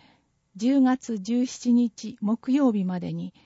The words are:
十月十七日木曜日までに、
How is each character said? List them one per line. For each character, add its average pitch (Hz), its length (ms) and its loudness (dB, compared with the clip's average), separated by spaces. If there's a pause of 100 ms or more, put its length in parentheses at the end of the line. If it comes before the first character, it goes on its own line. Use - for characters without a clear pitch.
(540)
十 254 260 2
月 254 380 0
十 233 260 -2
七 - 280 -2
日 240 480 0
木 220 320 -2
曜 269 200 4
日 202 120 -2
ま 180 160 -4
で 170 120 -6
に、 170 220 -10 (120)